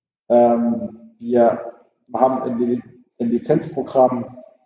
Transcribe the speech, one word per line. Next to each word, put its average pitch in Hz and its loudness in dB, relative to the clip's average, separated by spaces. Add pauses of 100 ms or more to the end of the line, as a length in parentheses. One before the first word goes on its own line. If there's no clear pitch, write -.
(280)
ähm, 117 0
wir 117 2 (520)
haben 123 0
ein 120 -6
Li-, 120 -4 (360)
ein 120 -4
Lizenzprogramm 127 -2 (280)